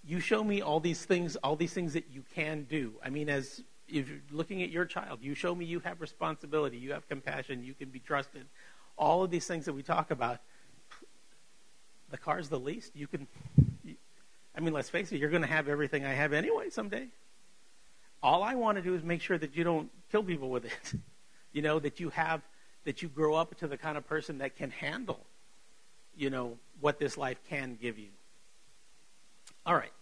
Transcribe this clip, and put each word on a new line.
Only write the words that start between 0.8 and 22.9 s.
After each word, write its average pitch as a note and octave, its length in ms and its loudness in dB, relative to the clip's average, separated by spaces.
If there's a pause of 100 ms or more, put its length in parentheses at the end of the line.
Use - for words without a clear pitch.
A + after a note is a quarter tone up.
things, F3 320 4
all C#3+ 180 2
these E3 180 0
things E3+ 200 0
that D#3+ 180 0
you C3 120 -12 (100)
can D#3 300 -2
do. B2+ 300 -2 (100)
I C3 60 -6
mean, D3 200 -2
as C#3+ 340 0 (240)
if C#3 220 0
you're D3 100 -10 (120)
looking E3 320 -2
at F3 60 -2
your E3+ 160 2
child, - 360 -6
you C#3 120 -4
show F3 220 0
me F3 100 -4
you E3 160 -2
have E3+ 200 -6
responsibility, D3+ 760 0
you C3+ 160 -6
have D3 140 -8
compassion, C#3 560 -4
you C3 100 -10
can C3+ 160 -12
be B2+ 100 -12
trusted. C#3 460 -2 (520)
All D#3+ 260 6
of F3+ 80 2
these E3+ 140 0
things E3 200 -2
that D#3 80 -2
we C#3 100 -4
talk E3 280 2
about, A#2+ 280 0 (1700)
the - 80 -10
car's D3+ 320 -2
the C#3+ 100 0
least. D3+ 360 -6
You C#3+ 120 -8
can, C#3 200 -6 (1300)
I - 40 -4
mean, D#3+ 140 2
let's C#3 160 -2
face F#3+ 220 -2
it, F#3 60 -2
you're D3 120 2
gonna D#3+ 180 4
have D#3 200 2
everything C#3+ 380 2
I C3+ 80 0
have C#3+ 200 4
anyway G#4 360 2
someday. G#3+ 380 -4 (1160)
All D#3+ 200 8
I B3 120 2
wanna G#3+ 260 4
do F3+ 140 2
is D#3+ 80 0
make E3+ 180 2
sure F3+ 160 2
that D3 180 -2
you E3+ 80 4
don't E3 260 4 (220)
kill G#3+ 120 4
people D3+ 260 0
with B2 160 0
it. - 340 -6
<laughs> - 20 -6 (520)
You D3 100 0
know, D3+ 160 6
that C#3+ 200 -2
you E3 120 -2
have, D#3+ 300 2 (420)
that - 180 -4